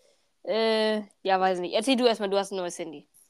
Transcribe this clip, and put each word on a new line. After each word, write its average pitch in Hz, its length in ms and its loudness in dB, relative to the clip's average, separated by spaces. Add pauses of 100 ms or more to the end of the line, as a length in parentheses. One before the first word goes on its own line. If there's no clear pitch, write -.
(440)
Äh, 220 580 0 (220)
ja, 190 160 2
weiß 185 200 2
nicht. 175 160 -6
Erzähl 233 200 2
du 247 100 2
erstmal, 214 240 2
du 196 80 0
hast 196 140 -2
ein 196 60 -6
neues 175 200 -6
Handy. 156 300 -12 (220)